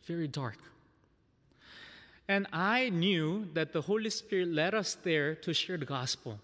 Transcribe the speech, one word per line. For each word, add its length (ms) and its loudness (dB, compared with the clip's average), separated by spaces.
very 240 -4
dark. 300 -6
And 240 2
I 380 2
knew 640 2
that 180 0
the 100 0
Holy 280 0
Spirit 380 0
led 260 2
us 280 0
there 340 2
to 160 -4
share 240 0
the 80 -4
gospel. 600 -4